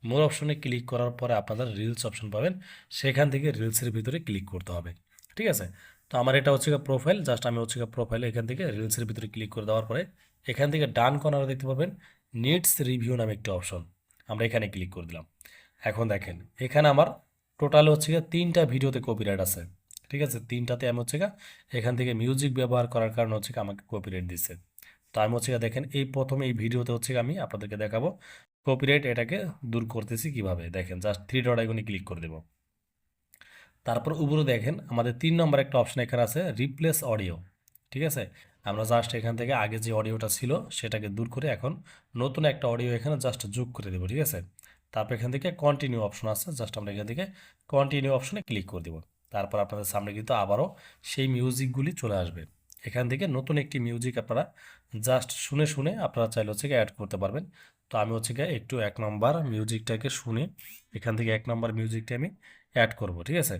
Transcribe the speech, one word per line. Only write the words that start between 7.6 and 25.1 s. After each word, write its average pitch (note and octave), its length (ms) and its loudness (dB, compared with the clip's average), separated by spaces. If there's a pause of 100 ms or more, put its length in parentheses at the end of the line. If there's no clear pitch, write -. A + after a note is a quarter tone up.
হচ্ছে A2+ 160 -6
গিয়ে A2+ 160 -4
প্রোফাইলে A#2 360 -2
এখান A2+ 180 -2
থেকে C3+ 140 -4 (140)
রিলসের A2+ 320 -2
ভিতরে A2 240 -6
ক্লিক A2 220 -6
করে G#2+ 140 -6
দেওয়ার A2 200 2
পরে B2 120 -2 (440)
এখান C3+ 280 2
থেকে D3+ 120 2 (120)
ডান B2 240 6
কর্নারে C#3+ 300 2
দেখতে C3 200 -4
পাবেন D3 180 0 (540)
needs E3 280 4 (180)
review B2 320 0
নামে A2 160 0
একটি - 200 -8
অপশন, F2+ 240 -6 (480)
আমরা A2 200 -2
এখানে A2 240 0
ক্লিক F#2 220 -6
করে F2 140 -10
দিলাম। E2 160 -12 (640)
এখন A2 240 0
দেখেন, F#2+ 220 -6 (300)
এখানে D3 280 6
আমার D3 140 8 (520)
টোটাল D3+ 340 8
হচ্ছে D3+ 180 2
গিয়ে D#3+ 120 2 (100)
তিনটা F3 280 4 (120)
ভিডিওতে C3 340 2
কপিরাইট G2+ 400 0
আছে, F2+ 140 -2 (480)
ঠিক C#3+ 180 -2
আছে? B2 100 -4 (120)
তিনটাতে A#2+ 420 -2
আমি A#2+ 100 0
হচ্ছে A#2+ 200 -4
গিয়ে G3+ 100 0 (460)
এখান A#2+ 220 2
থেকে B2+ 120 2 (100)
মিউজিক C3+ 380 2
ব্যবহার B2 340 4
করার A2+ 240 2
কারণে A2+ 200 2
হচ্ছে G#2 160 -6
গিয়ে A2+ 120 -4
আমাকে G2+ 260 -10
কপিরাইট F#2 420 -4
দিচ্ছে। F2 200 -6 (600)